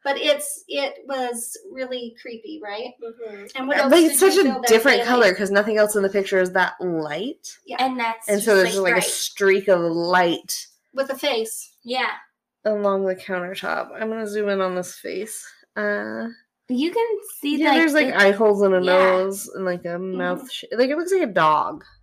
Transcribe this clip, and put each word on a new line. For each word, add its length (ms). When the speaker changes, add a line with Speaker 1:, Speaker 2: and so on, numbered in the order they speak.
Speaker 1:
But 140
it's, 500
it 280
was 480
really 500
creepy, 400
right? 300
Speaker 2:
Mm-hmm. 440
Speaker 1:
And 120
what 100
Speaker 3:
Uh, 60
Speaker 1:
else 80
Speaker 3:
like, 100
Speaker 1:
did 100
Speaker 3:
it's 80
such 140
Speaker 1:
you 80
Speaker 3:
a 20
Speaker 1:
feel 120
there, 120
Speaker 3:
different 300
Speaker 1:
Bailey? 120
Speaker 3:
color 260
'cause 160
nothing 260
else 180
in 80
the 60
picture 300
is 120
that 300
light. 840
Speaker 1:
Yeah. 140
Speaker 4:
And 180
that's 300
Speaker 3:
And 140
so 100
Speaker 4:
just, 40
Speaker 3:
there's 160
just, 80
Speaker 4:
like, 160
Speaker 3:
like, 80
a 20
Speaker 4:
bright. 80
Speaker 3:
streak 560
of 100
light 880
Speaker 1:
With 180
a 60
face. 560
Speaker 4:
Yeah. 260
Speaker 3:
along 400
the 100
countertop. 760
I'm 160
gonna 160
zoom 220
in 140
on 140
this 220
face. 480
Uh, 520
Speaker 4:
You 220
can 160
see, 160
Speaker 3:
yeah, 140
Speaker 4:
like, 60
Speaker 3:
there's, 160
like, 140
Speaker 4:
the 140
Speaker 3:
eye 100
holes 300
and 120
a 80
Speaker 4:
Yeah. 120
Speaker 3:
nose 600
and, 120
like, 180
a 60
Speaker 1:
Mm-hmm. 180
Speaker 3:
mouth 320
sh-, 220
like, 180
it 80
looks 140
like 120
a 100
dog. 500